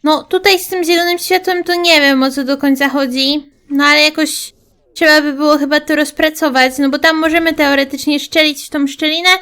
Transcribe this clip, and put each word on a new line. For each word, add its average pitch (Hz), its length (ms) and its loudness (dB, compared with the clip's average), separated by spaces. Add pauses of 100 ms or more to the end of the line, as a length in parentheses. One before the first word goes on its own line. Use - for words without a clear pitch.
No, 302 200 0
tutaj 370 360 0
z - 80 -10
tym 370 160 -4
zielonym 349 360 0
światłem 359 440 -2
to 349 120 -2
nie 339 260 2
wiem, 269 220 2
o 269 80 0
co 277 120 -6
do 269 140 -2
końca 277 320 0
chodzi, 269 640 -2 (180)
no 285 160 0
ale 294 160 4
jakoś 302 520 -2 (400)
trzeba 311 280 4
by 294 120 -2
było 294 240 2
chyba 285 220 0
to 302 160 -2
rozpracować, 294 840 0
no 277 100 2
bo 285 100 -2
tam 320 180 2
możemy 320 360 0
teoretycznie 285 680 0
szczelić 302 460 -2
w - 40 -18
tą 285 180 -2
szczelinę, 311 420 -2 (120)